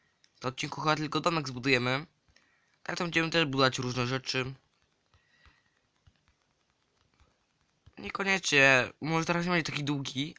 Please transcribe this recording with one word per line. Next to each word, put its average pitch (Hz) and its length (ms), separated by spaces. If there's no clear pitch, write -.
W - 60
tym 123 80
odcinku 139 320
chyba 151 160
tylko 151 240
domek 156 280
zbudujemy. 127 580
Tak 165 140
to 180 80
będziemy 165 260
też 165 140
budować 135 340
różne 127 280
rzeczy. 131 480
Niekoniecznie, 143 1000
może 160 240
teraz 170 200
nie 180 60
będzie 170 220
taki 147 120
długi, 139 540